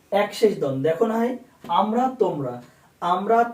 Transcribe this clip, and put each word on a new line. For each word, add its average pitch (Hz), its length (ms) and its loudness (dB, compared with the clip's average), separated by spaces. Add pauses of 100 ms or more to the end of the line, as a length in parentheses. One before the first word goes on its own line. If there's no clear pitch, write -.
(120)
একশেষ 202 460 2
দ্বন্দ্ব। 135 300 -2
দেখো 165 180 2
না 220 140 0
হয় 247 140 0 (340)
আমরা 226 360 2 (180)
তোমরা, 147 320 -2 (460)
আমরা 202 380 0 (140)